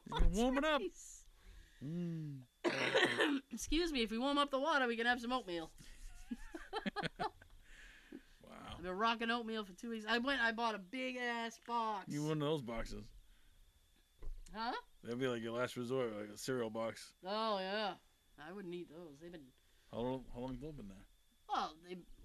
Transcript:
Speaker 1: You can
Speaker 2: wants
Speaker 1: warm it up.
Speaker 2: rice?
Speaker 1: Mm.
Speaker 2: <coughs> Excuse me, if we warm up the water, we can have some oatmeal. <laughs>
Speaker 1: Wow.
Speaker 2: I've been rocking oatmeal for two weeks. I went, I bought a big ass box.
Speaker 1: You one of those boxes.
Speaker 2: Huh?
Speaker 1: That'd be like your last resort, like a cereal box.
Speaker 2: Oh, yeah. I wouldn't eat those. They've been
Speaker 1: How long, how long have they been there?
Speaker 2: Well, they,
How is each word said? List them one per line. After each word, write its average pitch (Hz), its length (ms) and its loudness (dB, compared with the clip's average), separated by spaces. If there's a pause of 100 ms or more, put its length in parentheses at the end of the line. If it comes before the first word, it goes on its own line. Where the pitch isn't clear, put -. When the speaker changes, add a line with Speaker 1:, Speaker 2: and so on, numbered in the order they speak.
Speaker 1:
You - 80 -8
can - 100 8
Speaker 2:
wants 175 140 8
Speaker 1:
warm 254 200 6
it 285 60 2
up. 302 160 4
Speaker 2:
rice? - 440 -8 (600)
Speaker 1:
Mm. 160 540 -2 (260)
Speaker 2:
<coughs> 320 760 4 (120)
Excuse 311 400 2
me, 247 100 4
if 208 80 0
we 226 80 -2
warm 285 200 2
up 285 120 4
the 269 100 2
water, 285 260 4
we 233 100 2
can 233 100 2
have 247 140 4
some 233 120 -2
oatmeal. 175 440 -2
<laughs> - 1400 -6 (1200)
Speaker 1:
Wow. - 340 -12
Speaker 2:
I've 160 60 -10
been 180 100 -4
rocking 226 380 4
oatmeal 220 340 0
for 190 80 -16
two 233 180 -8
weeks. 220 180 -4
I 233 100 6
went, 254 220 4
I 226 120 6
bought 226 220 2
a 202 40 -4
big 254 380 -4
ass 233 500 0
box. 220 420 2
Speaker 1:
You 147 140 0
one 156 100 2
of 147 160 2
those 151 140 2
boxes. 107 420 -4 (1500)
Speaker 2:
Huh? 226 180 0 (300)
Speaker 1:
That'd 117 160 -4
be 131 80 2
like 120 160 2
your 113 160 -2
last 123 180 0
resort, 123 400 0
like 104 180 -6
a - 40 -14
cereal 123 320 0
box. 113 420 -4 (140)
Speaker 2:
Oh, 214 320 2
yeah. 196 340 0 (540)
I 170 60 -10
wouldn't 190 220 -8
eat 175 140 -6
those. 151 320 -14
They've 175 120 -14
been 165 80 -12 (520)
Speaker 1:
How 110 80 -4
long, 127 240 -2 (100)
how 123 60 -8
long 131 120 -4
have 123 80 -8
they 151 100 -8
been 117 180 -12
there? 95 160 -16 (440)
Speaker 2:
Well, 214 260 -2 (140)
they, 180 100 -8 (260)